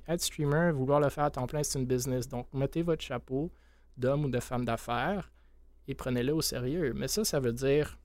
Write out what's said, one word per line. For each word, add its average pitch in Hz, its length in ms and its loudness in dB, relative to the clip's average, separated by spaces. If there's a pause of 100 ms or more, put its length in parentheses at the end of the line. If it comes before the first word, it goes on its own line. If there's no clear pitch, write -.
être 170 140 0
streamer, 156 500 2
vouloir 143 300 4
le 143 80 4
faire 147 160 0
à 147 60 2
temps 127 160 -2
plein, 151 140 -2
c'est 147 160 -2
une 131 80 0
business. 127 440 0
Donc, 120 240 -6
mettez 139 280 0
votre 165 220 0
chapeau 131 480 -4 (460)
d'homme 135 260 2
ou 139 60 0
de 120 100 0
femme 123 240 -2
d'affaires 120 680 -2 (580)
et 135 60 -6
prenez-le 123 380 0
au 160 80 2
sérieux. 131 540 -2
Mais 135 140 -4
ça, 214 160 0
ça 147 160 0
veut 120 120 2
dire 139 520 0